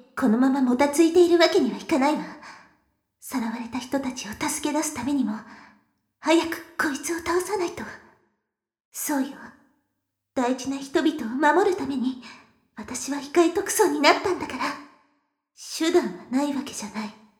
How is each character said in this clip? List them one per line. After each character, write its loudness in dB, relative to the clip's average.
こ 0
の 4
ま 4
ま 2
も 2
た 4
つ 2
い 4
て 8
い 0
る 6
わ 6
け 4
に 2
は -8
い -12
か 0
な 2
い 2
わ。 -6
さ -8
ら -4
わ -8
れ -10
た -6
人 -4
た -4
ち -10
を -10
助 -6
け -2
出 0
す -6
た -8
め -2
に 0
も、 -4
早 2
く -10
こ 0
い -6
つ -6
を -4
倒 0
さ -4
な 0
い -6
と。 -10
そ -4
う 0
よ。 -14
大 0
事 -8
な -6
人 -2
々 0
を -6
守 4
る 0
た -6
め -6
に、 -4
私 -10
は -4
異 -14
界 4
特 -2
装 4
に 0
な 6
っ -8
た 0
ん -2
だ -8
か -10
ら。 -4
手 0
段 2
は -16
な 0
い -2
わ -4
け -10
じ -10
ゃ -10
な -8
い。 -12